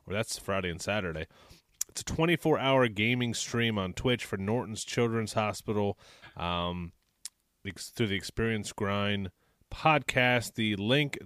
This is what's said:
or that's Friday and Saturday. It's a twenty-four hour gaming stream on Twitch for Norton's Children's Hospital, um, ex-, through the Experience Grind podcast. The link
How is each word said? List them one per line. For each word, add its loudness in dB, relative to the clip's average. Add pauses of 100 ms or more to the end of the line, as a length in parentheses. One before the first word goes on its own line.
or -8
that's -4
Friday -2
and -6
Saturday. -4 (640)
It's -12
a -8
twenty-four 2
hour 6
gaming 2
stream 0
on 0
Twitch 0
for -6
Norton's -2
Children's 0
Hospital, 0 (380)
um, -4 (720)
ex-, -12
through 0
the 0
Experience -4
Grind -2 (400)
podcast. 2
The 2
link 2